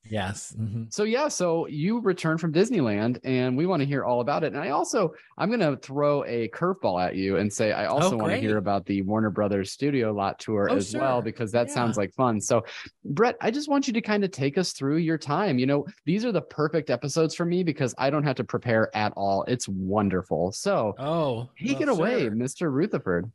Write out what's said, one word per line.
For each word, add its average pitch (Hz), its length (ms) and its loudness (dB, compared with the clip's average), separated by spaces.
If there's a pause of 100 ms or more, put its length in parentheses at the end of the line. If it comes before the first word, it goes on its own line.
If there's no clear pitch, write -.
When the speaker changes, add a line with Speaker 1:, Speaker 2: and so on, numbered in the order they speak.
Speaker 1:
Yes. 101 500 -6
Mm-hmm. 110 300 -4
Speaker 2:
So, 208 160 -2
yeah, 254 240 0
so 165 380 0
you 185 340 -2
returned 165 400 0
from 165 100 0
Disneyland, 127 720 2
and 127 320 0
we 151 100 0
wanna 170 200 2
hear 139 180 -2
all 123 160 2
about 143 240 0
it. 151 80 0
And 139 100 -6
I 180 100 -6
also, 294 420 0 (240)
I'm 180 120 0
gonna 175 280 2
throw 143 480 0
a 113 240 -2
curveball 117 540 0
at 87 120 0
you 95 220 2
and 101 140 2
say 107 200 0
I 101 140 0
also 127 300 2
Speaker 1:
Oh, - 20 -2
Speaker 2:
wanna 107 160 0
Speaker 1:
great. - 100 -2
Speaker 2:
hear 107 140 2
about 98 280 0
the 98 180 0
Warner 107 260 0
Brothers 98 420 0
Studio 131 400 0
Lot 101 280 -2
Tour 104 300 0
Speaker 1:
Oh, - 60 4
Speaker 2:
as 98 180 -2
well, 127 260 2
Speaker 1:
sure. - 40 -4
Speaker 2:
because 110 300 -6
that 120 180 2
sounds 120 240 0
Speaker 1:
Yeah. 107 60 0
Speaker 2:
like 95 140 -2
fun. 117 260 2
So, 117 240 2 (400)
Brett, 196 340 2
I - 100 0
just 294 200 -4
want 277 180 2
you 247 60 -2
to 226 80 0
kinda 208 260 0
take 143 300 -2
us 180 160 0
through 139 240 0
your 160 200 0
time. 151 400 0
You 127 100 2
know, 143 180 2 (200)
these 202 200 0
are 240 80 -2
the 165 80 2
perfect 151 480 -2
episodes 147 440 0
for 170 120 -2
me 175 180 0
because 143 340 0
I 135 120 2
don't 147 160 0
have 135 100 2
to 127 80 -2
prepare 110 500 2
at 107 220 0
all. 98 320 0
It's 123 220 -2
wonderful. 92 800 0
So, 135 480 0
Speaker 1:
Oh, 135 580 -2
Speaker 2:
take 240 220 -2
Speaker 1:
well, - 40 2
Speaker 2:
it 294 60 0
away, 220 340 2
Speaker 1:
sure. 113 80 0
Speaker 2:
Mister 127 380 -2
Rutherford. 127 640 0